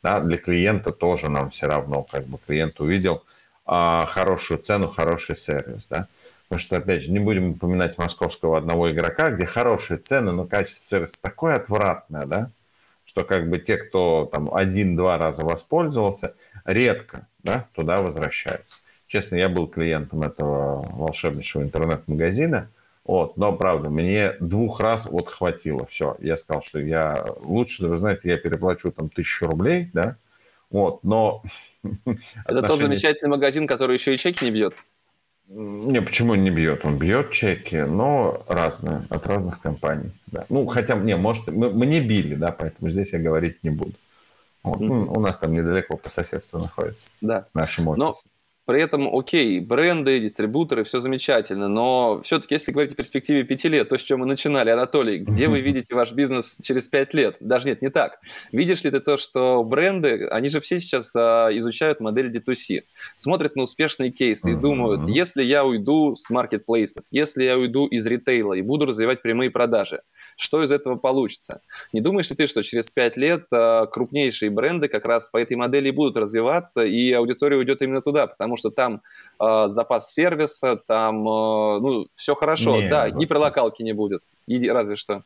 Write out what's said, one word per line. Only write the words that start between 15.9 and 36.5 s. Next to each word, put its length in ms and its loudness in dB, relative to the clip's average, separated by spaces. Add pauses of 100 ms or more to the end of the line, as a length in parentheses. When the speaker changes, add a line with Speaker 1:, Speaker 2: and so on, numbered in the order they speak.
Speaker 1:
редко, 640 0 (160)
да, 320 -2
туда 260 0
возвращаются. 760 -6 (300)
Честно, 280 -4
я 140 4
был 180 0
клиентом 560 -2
этого 580 -2 (120)
волшебнейшего 680 -4
интернет-магазина, 1040 0 (360)
вот, 320 0
но, 160 2
правда, 360 0
мне 500 0
двух 400 -2
раз 260 0
вот 240 -4
хватило. 580 -4
Всё, 320 -4
я 180 -2
сказал, 260 -6
что 160 -8
я 460 -2 (160)
лучше, 460 -2
вы 100 0
знаете, 320 -2
я 80 2
переплачу 540 -2
там 180 -8
тысячу 380 -4
рублей, 460 0
да, 220 -2 (540)
вот, 340 0
но 400 0 (400)
<laughs> 0 - (640)
Speaker 2:
Это 160 0
тот 100 0
Speaker 1:
отношение 60 2
с 20 0
Speaker 2:
замечательный 500 2
магазин, 380 2
который 300 2
ещё 160 0
и 40 0
чеки 280 -2
не 60 2
бьёт? 220 0 (760)
Speaker 1:
Не, 520 -2
почему 340 2
не 160 4